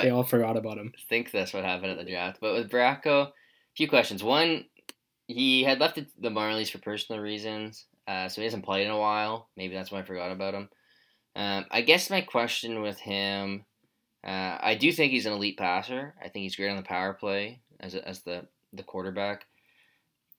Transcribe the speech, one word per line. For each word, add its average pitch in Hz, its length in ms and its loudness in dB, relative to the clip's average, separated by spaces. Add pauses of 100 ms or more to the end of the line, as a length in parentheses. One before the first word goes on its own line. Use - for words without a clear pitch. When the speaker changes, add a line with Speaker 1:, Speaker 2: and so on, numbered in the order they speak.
Speaker 1:
They 123 80 6
all 123 140 4
forgot 113 340 4
about 107 200 -4
him. 104 160 -10 (140)
Speaker 2:
think 117 240 0
that's 95 220 -2
what 98 100 -2
happened 92 280 -2
at 92 60 -6
the 87 140 -10
draft. 92 300 -4
But 107 140 0
with 113 140 -2
Bracco, 139 580 4
a 143 60 -20 (420)
few 151 120 2
questions. 110 340 4
One, 151 440 2 (600)
he 131 360 4
had 135 160 4
left 156 160 2
the, 147 120 -6 (120)
the 117 100 -4
Marlies 107 400 0
for 98 100 -8
personal 104 420 -6
reasons, 107 640 -6 (200)
uh, 95 220 -2
so 107 140 -6
he 110 40 0
hasn't 110 200 -4
played 98 200 2
in 107 60 0
a 107 80 2
while. 107 560 0
Maybe 92 180 -6
that's 95 180 -8
why 101 80 -4
I 92 40 -6
forgot 92 280 -6
about 98 240 -4
him. 98 140 -8 (680)
Um, 101 360 -2
I 113 100 4
guess 160 280 6
my 196 120 2
question 117 600 -2
with 104 180 -6
him, 98 640 -2 (600)
uh, 95 380 -4
I 110 140 2
do 135 160 4
think 156 200 2
he's 120 140 0
an 107 80 0
elite 101 240 -2
passer. 107 600 -2
I - 80 -14
think 101 160 -8
he's 95 120 -6
great 98 140 -2
on 98 80 -2
the 95 60 -6
power 95 300 -2
play 104 480 -4 (180)
as 92 160 -10
a, - 120 -8
as 92 140 -10
the, 87 240 -8 (280)
the 95 100 -12
quarterback. 98 640 -4 (920)